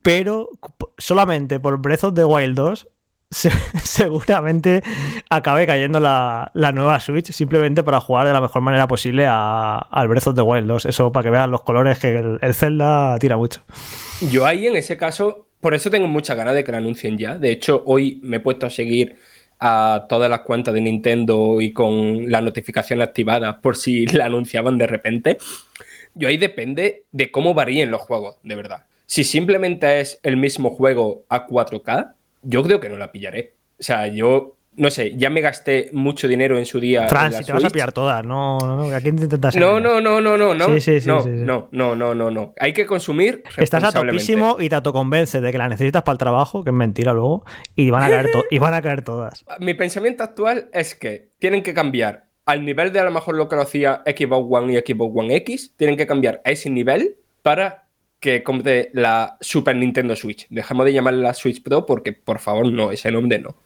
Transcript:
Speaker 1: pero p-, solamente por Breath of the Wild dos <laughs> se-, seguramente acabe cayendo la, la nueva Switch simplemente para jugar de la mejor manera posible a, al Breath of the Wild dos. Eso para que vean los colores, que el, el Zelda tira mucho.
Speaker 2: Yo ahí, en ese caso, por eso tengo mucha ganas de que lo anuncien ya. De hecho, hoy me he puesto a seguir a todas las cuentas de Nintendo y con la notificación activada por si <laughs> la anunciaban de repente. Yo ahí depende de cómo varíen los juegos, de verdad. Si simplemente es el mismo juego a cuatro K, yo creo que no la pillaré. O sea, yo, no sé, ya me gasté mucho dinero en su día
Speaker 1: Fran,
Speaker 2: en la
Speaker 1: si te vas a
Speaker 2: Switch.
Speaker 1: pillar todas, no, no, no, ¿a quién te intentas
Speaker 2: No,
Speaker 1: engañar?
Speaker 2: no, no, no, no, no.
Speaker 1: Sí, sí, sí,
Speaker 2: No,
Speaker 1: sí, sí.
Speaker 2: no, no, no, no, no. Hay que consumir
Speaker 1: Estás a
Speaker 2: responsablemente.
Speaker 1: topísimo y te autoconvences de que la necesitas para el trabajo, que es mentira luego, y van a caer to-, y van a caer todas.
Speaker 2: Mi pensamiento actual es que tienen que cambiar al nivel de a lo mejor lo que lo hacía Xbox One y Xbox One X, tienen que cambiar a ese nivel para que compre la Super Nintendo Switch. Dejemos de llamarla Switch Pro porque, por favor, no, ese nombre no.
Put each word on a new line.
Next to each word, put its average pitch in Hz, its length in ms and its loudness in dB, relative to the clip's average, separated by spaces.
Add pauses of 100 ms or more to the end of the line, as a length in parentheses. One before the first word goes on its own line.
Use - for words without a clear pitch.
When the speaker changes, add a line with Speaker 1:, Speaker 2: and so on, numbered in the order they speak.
Speaker 1:
pero 196 460 0 (300)
p-, - 80 -12 (120)
solamente 151 640 0
por 139 180 -2
Breath 143 260 -2
of 196 100 0
the 165 100 4
Wild 143 320 2
dos 160 320 -2 (200)
<laughs> - 220 -20
se-, - 220 0 (320)
seguramente 165 960 2 (480)
acabe 151 360 2
cayendo 147 340 2
la, 127 540 0
la 147 180 2
nueva 139 260 2
Switch 160 320 -4
simplemente 151 540 2
para 139 160 2
jugar 127 260 2
de 143 60 4
la 139 80 4
mejor 127 220 0
manera 135 260 4
posible 127 400 0
a, 110 500 0
al 127 300 0
Breath 120 180 2
of 139 80 2
the 123 80 2
Wild 113 240 2
dos. 113 200 0
Eso 123 260 2
para 131 120 2
que 117 60 2
vean 127 220 4
los 123 100 -2
colores, 127 380 2
que 120 180 0
el, 113 240 -2
el 127 120 2
Zelda 147 680 2
tira 127 160 2
mucho. 117 260 -2 (720)
Speaker 2:
Yo 131 140 2
ahí, 185 200 0
en 240 100 0
ese 165 200 -4
caso, 185 500 -4 (140)
por 151 140 0
eso 151 160 -2
tengo 190 180 2
mucha 147 260 -2
ganas 117 200 -2
de 143 100 0
que 123 80 -6
lo 113 60 -4
anuncien 113 380 -4
ya. 110 220 -8
De 131 140 2
hecho, 123 340 0
hoy 135 380 2
me 120 140 -4
he - 20 -4
puesto 127 260 -2
a 120 40 -6
seguir 120 460 0 (440)
a 110 480 2
todas 120 200 2
las 117 120 0
cuentas 120 340 -4
de 110 60 0
Nintendo 110 800 0
y 107 120 -2
con 110 580 0
la 113 100 2
notificación 113 600 -4
activada 113 600 -2
por 127 160 0
si 120 300 0
<laughs> - 20 -4
la 147 180 2
anunciaban 120 520 -2
de 117 100 2
repente. 113 500 -2 (760)
Yo 151 140 -4
ahí 147 80 2
depende 165 760 -4
de 135 180 -2
cómo 170 240 0
varíen 135 360 0
los 113 120 -4
juegos, 104 400 -6
de 107 140 -12
verdad. 101 280 -14 (220)
Si - 180 0
simplemente 175 760 2
es 143 220 -8
el 135 140 0
mismo 135 340 0
juego 120 600 0
a 123 160 -2
cuatro 117 360 -2
K, 135 320 -4 (280)
yo 127 200 0
creo 196 180 2
que 147 80 -12
no 104 80 -12
la 101 160 -12
pillaré. 98 420 -12 (240)
O - 40 -16
sea, 107 260 -2
yo, 120 480 0 (180)
no 143 160 2
sé, 123 260 -4
ya 131 140 2
me 156 100 0
gasté 135 520 -2
mucho 139 360 -2
dinero 127 300 2
en 120 80 -2
su 123 140 -4
día 120 280 2
Speaker 1:
Fran, 147 180 4
Speaker 2:
en 143 60 -2
la 110 60 -4
Speaker 1:
si 123 60 -8
te 135 80 -8
vas 147 60 0
a 156 100 2
Speaker 2:
Switch. 165 60 -2
Speaker 1:
pillar 131 180 -2
todas, 123 320 -2
no, 135 360 -2
no, 131 160 -2
no, 143 180 -4
¿a 131 60 -2
quién 151 160 0
te 160 80 0
intentas 143 320 0
Speaker 2:
No, 185 220 4
Speaker 1:
engañar? 226 240 2
Speaker 2:
no, 220 180 2
no, - 0 -
no, 214 180 2
no, 202 160 4
no. 165 200 2
Speaker 1:
Sí, 151 60 4
sí, 151 220 4
sí, 127 60 -2
Speaker 2:
No, 156 140 2
Speaker 1:
sí, 120 80 -2
sí. 120 140 -4
Speaker 2:
no, 127 280 -2
no, 127 240 0
no, 120 180 0
no, 113 160 0
no. 107 280 -6
Hay 143 160 0
que 208 120 0
consumir 185 560 0 (140)
Speaker 1:
Estás - 20 -10 (240)
a 202 40 2
Speaker 2:
responsablemente. 131 460 0
Speaker 1:
topísimo 220 280 2
y 160 80 -2
te 156 60 0
autoconvences 139 680 0
de 123 100 -2
que 127 60 -2
la 123 100 -2
necesitas 135 340 0
para 143 120 0
el 123 40 -6
trabajo, 131 460 0
que 143 60 -2
es 123 60 2
mentira 117 360 0
luego, 120 320 0 (320)
y 131 140 4
van 127 120 4
a 139 80 4
caer 453 220 4
to-, 120 180 2
y 147 80 2
van 160 160 2
a 165 80 -2
caer 143 200 -4
todas. 117 420 -10 (160)
Speaker 2:
Mi 180 140 -2
pensamiento 202 500 -4
actual 220 480 -4
es 170 220 -4
que - 440 -12
tienen 190 240 0
que 190 120 -6
cambiar 127 520 -2 (200)
al 147 180 0
nivel 156 280 -2
de 196 60 0
a 185 60 2
lo 175 80 0
mejor 170 240 -4
lo 151 120 -2
que 156 80 -4
lo 143 60 2
hacía 139 440 0
Xbox 131 440 0
One 123 220 2
y 123 60 2
Xbox 117 380 -2
One 117 200 0
X, 233 400 -6
tienen 151 200 2
que 147 120 -2
cambiar 131 360 0
a 131 60 0
ese 151 200 -4
nivel 135 460 0 (260)
para 185 400 0 (400)
que 123 220 0
compre 127 500 0
la 117 460 0
Super 135 360 0
Nintendo 123 380 0
Switch. - 340 -12
Dejemos 127 380 -2
de 139 60 4
llamarla 127 420 2
Switch 123 260 -2
Pro 139 240 0
porque, 113 280 -2
por - 260 -6
favor, 113 340 0
no, 107 200 0
ese 110 180 -4
nombre 117 300 0
no. - 260 -16